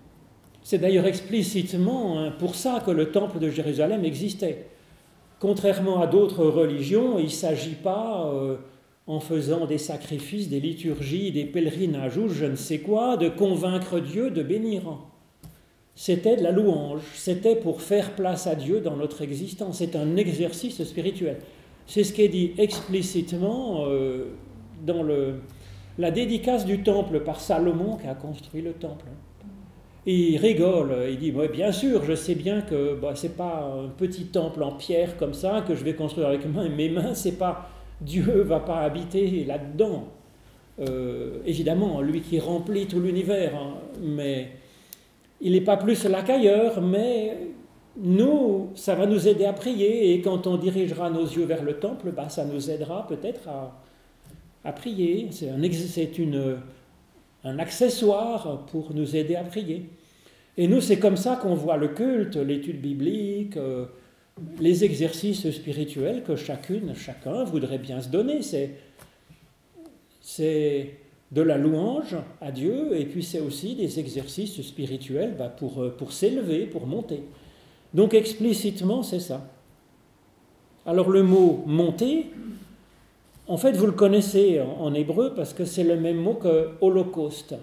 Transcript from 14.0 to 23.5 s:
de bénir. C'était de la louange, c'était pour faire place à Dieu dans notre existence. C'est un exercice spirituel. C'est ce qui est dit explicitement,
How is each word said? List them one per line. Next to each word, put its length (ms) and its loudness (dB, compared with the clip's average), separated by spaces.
de 100 -2
bénir. 400 -2
C'était 440 2
de 40 2
la 80 4
louange, 520 2
c'était 420 2
pour 260 -2
faire 340 0
place 320 -2
à 80 0
Dieu 260 0
dans 140 -2
notre 260 -4
existence. 560 -6
C'est 180 -4
un 220 0
exercice 640 -2
spirituel. 540 -4
C'est 180 2
ce 100 -2
qui 100 4
est 60 8
dit 280 0
explicitement, 1300 0